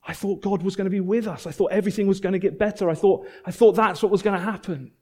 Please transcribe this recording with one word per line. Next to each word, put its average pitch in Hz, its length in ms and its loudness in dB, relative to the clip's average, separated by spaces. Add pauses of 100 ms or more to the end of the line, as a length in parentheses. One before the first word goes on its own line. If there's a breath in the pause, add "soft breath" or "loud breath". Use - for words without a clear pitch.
"I 165 100 -12
thought 196 280 -6
God 196 220 -2
was 190 120 -2
gonna 196 140 -2
be 196 100 -2
with 214 280 -2
us. 160 180 -10
I 165 60 -10
thought 180 200 0
everything 202 360 0
was 196 120 2
gonna 190 200 -2
get 170 180 -2
better. 208 320 0
I 160 60 0
thought, 196 320 2 (180 loud breath)
I 180 60 -10
thought 214 220 6
that's 190 280 2
what 202 100 2
was 202 120 2
gonna 196 160 0
happen." 180 640 -8